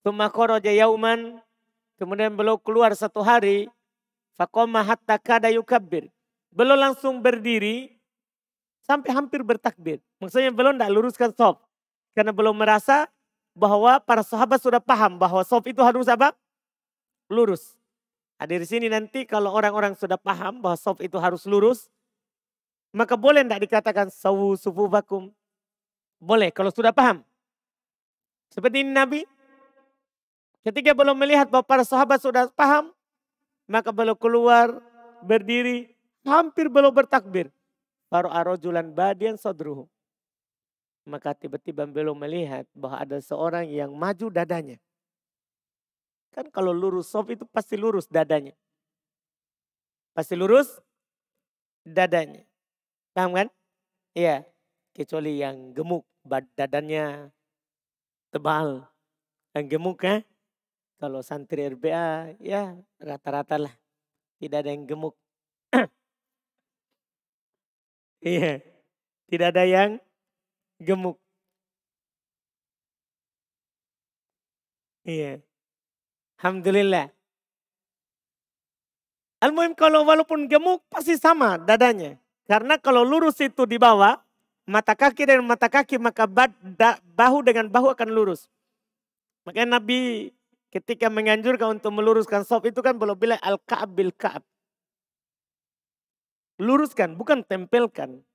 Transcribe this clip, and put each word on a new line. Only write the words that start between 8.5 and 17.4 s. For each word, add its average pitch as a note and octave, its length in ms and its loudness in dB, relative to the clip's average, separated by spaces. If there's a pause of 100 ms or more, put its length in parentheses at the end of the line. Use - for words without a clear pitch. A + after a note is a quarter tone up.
sampai C#4 240 0
hampir C#4 320 -4
bertakbir. G#3 560 -4 (180)
Maksudnya B3+ 320 -2
beliau B3+ 220 4
tidak A#3+ 240 -2
luruskan A#3+ 400 0
sof. G#3+ 240 4 (560)
Karena G#3+ 160 2
beliau G#3+ 240 2
merasa G#3+ 560 2 (400)
bahwa G#3 480 4
para A3+ 240 0
sahabat A#3+ 400 0
sudah A#3+ 160 2
paham G#3+ 400 0
bahwa F#3 240 0
sof A#3 240 0
itu B3+ 160 0
harus B3 240 2
apa? B3 240 2 (960)
Lurus. G#3 480 0 (640)